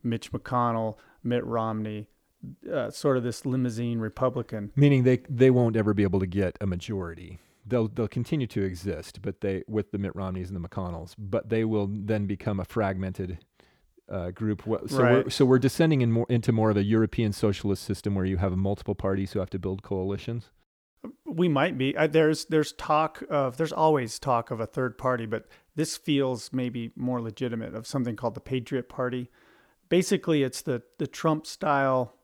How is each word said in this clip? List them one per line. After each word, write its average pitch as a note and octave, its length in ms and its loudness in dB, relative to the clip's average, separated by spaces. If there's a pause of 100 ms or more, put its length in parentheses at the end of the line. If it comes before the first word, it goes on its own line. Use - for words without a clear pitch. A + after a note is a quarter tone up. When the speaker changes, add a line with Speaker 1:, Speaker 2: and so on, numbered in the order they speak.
Speaker 1:
Mitch A#2 280 -4
McConnell, A#2 640 -2 (280)
Mitt A#2+ 220 0
Romney, G#2+ 600 -4 (640)
uh, B2 180 -2
sort C3+ 280 2
of B2 60 0
this A#2+ 220 -6
limousine A#2+ 540 -2
Republican. A2 760 -4
Speaker 2:
Meaning C#3 280 6
they, B2+ 140 6 (120)
they C3 220 6
won't A#2+ 240 4
ever G#2+ 180 4
be G2+ 100 4
able G2 160 2
to F#2+ 80 0
get F#2 340 0
a G#2 60 -4
majority. F2+ 720 -6 (260)
They'll, A2+ 220 2
they'll G#2+ 200 -2
continue B2+ 400 -2
to G2+ 160 -2
exist, F#2 580 -6
but G2+ 200 -8
they, F#2+ 260 -4
with G#2+ 240 -4
the G#2 60 -6
Mitt G2 180 -4
Romneys F#2 340 -6
and G2 140 -10
the E2+ 40 -10
McConnells, F2 500 -8
but G#2 320 -6
they A2+ 160 0
will G#2+ 260 0
then G#2 340 -2
become G2 340 -4
a F#2 60 -4
fragmented, F#2+ 760 -4 (680)
uh, F2+ 220 -6
group. G#2+ 340 -4
Wha-, A2 220 -4
so C3+ 160 -2
we're, B2 200 6
Speaker 1:
Right. - 80 -4
Speaker 2:
so C#3 140 4
we're B2+ 140 6
descending C#3 420 4
in A#2 100 4
more, A2+ 180 2
into A#2+ 220 2
more A2 200 4
of G#2 60 4
a G2+ 60 4
European A2 500 2
socialist G2+ 500 0
system G2+ 320 -2
where F#2+ 100 0
you F#2+ 120 0
have F#2 200 0
multiple G2 380 -2
parties G2 380 -2
who G#2 60 0
have F#2 120 -4
to F#2+ 80 -4
build F#2+ 240 -4
coalitions. G2 680 -4 (760)
Speaker 1:
We F3+ 220 0
might D3 300 2
be. C3+ 180 0
Uh, D#3 120 2
there's, D#3 380 4
there's D#3 280 0
talk - 560 0
of, C3+ 280 0
there's D#3+ 140 -2
always D3+ 480 2
talk B2 320 0
of A2+ 80 -4
a A2 60 -2
third B2+ 320 -4
party, B2+ 300 -2
but G#2+ 180 -4 (300)
this - 200 -2
feels C3+ 560 -2
maybe A#2+ 440 -4
more B2 260 -2
legitimate, A2+ 540 -6
of A2+ 120 -10
something B2 300 -2
called A#2 160 -2
the - 80 -12
Patriot B2+ 480 -4
Party. B2 400 -4 (600)
Basically, E3 540 4
it's C3 180 -2
the, B2 200 -2 (160)
the D3+ 100 -4
Trump D#3 380 -2
style C3+ 800 0